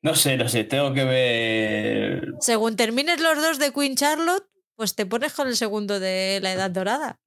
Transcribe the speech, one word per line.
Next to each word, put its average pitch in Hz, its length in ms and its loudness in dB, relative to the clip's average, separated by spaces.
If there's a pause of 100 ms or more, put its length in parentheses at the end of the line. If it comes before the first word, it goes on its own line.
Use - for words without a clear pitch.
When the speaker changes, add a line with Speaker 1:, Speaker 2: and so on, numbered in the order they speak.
Speaker 1:
No 156 120 2
sé, 135 220 2
no 117 100 0
sé, 170 160 0
tengo 135 300 0
que 135 100 2
ver. 110 1400 0
Speaker 2:
Según 220 380 0
termines 269 420 0
los 311 220 2
dos 311 180 0
de 285 140 0
Queen 277 240 0
Charlotte, 330 500 0 (280)
pues 220 200 -4
te 214 100 -2
pones 233 280 -2
con 277 160 -2
el 233 80 -2
segundo 208 420 -2
de 190 420 0
La 190 120 -2
Edad 190 180 -2
Dorada. 220 560 -2